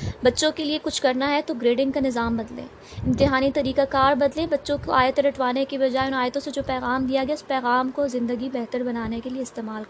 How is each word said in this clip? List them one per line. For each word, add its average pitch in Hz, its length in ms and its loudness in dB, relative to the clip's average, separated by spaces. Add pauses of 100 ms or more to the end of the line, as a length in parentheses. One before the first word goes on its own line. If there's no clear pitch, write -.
(240)
بچوں 302 280 2
کے 320 120 -6
لیے 302 180 0
کچھ - 200 -4
کرنا 262 280 2
ہے 285 160 2
تو 330 80 -4
گریڈنگ 240 360 2
کا 285 100 -2
نظام 233 360 0
بدلیں، 226 300 -8 (400)
امتحانی 262 440 4
طریقہ 269 380 0
کار 277 260 4
بدلیں، 285 320 2
بچوں 285 380 -2
کو - 80 -2
آیتیں 262 320 4
رٹوانے 262 400 0
کے 269 140 -4
بجائے 262 300 2
ان 269 60 -2
آیتوں 254 260 -2
سے 277 100 -6
جو 277 160 -4
پیغام 254 400 -2
دیا 269 180 0
گیا، 285 100 -2
اس 294 120 -8
پیغام 254 480 0
کو 285 120 0
زندگی 247 460 -2
بہتر 247 300 -4
بنانے 233 420 -4
کے 262 60 -8
لیے 262 120 -6
استعمال 220 480 -8